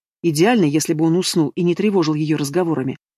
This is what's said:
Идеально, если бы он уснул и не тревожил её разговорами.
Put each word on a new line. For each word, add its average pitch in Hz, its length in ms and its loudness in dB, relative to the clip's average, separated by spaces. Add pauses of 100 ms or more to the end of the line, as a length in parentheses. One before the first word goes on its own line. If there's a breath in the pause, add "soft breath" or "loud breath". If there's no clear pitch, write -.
(220)
Идеально, 170 440 2
если 151 280 0
бы 156 120 0
он 165 100 2
уснул 175 340 0
и - 140 -4
не 175 100 2
тревожил 190 400 0
её 151 240 -2
разговорами. 143 600 -4 (200)